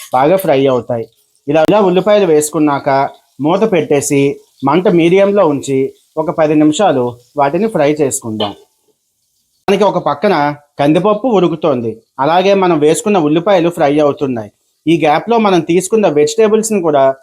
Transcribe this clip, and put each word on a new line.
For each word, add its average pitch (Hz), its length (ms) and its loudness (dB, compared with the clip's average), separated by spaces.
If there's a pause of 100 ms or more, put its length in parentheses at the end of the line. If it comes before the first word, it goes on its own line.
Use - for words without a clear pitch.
(140)
బాగా 143 300 2
ఫ్రై 151 140 0 (160)
అవుతాయి. 117 320 -4 (440)
ఇలా, 156 200 2
ఇలా 208 180 4
ఉల్లిపాయలు 185 420 2
వేసుకున్నాక 151 600 0 (560)
మూత 185 160 0 (100)
పెట్టేసి 143 480 0 (480)
మంట 180 200 0 (120)
మీడియంలో 196 440 2 (100)
ఉంచి 135 240 -4 (440)
ఒక 156 160 -4
పది 156 240 2
నిమిషాలు 151 420 0 (360)
వాటిని 160 340 -2
ఫ్రై 147 140 0 (140)
చేసుకుందాం. 107 520 -4 (1120)
మనకి 196 220 0
ఒక 165 160 -4
పక్కన 156 300 0 (460)
కందిపప్పు 208 580 0
ఉడుకుతోంది, 151 520 -2 (320)
అలాగే 185 300 2 (100)
మనం 175 220 0
వేసుకున్న 175 420 2
ఉల్లిపాయలు 170 500 0
ఫ్రై 147 140 0 (140)
అవుతున్నాయి. 131 460 -4 (340)
ఈ 165 180 2
గ్యాప్లో 165 340 0 (100)
మనం 185 120 2 (120)
తీసుకున్న 190 360 0 (120)
వెజిటేబుల్స్ని 214 680 0
కూడా 143 160 2 (200)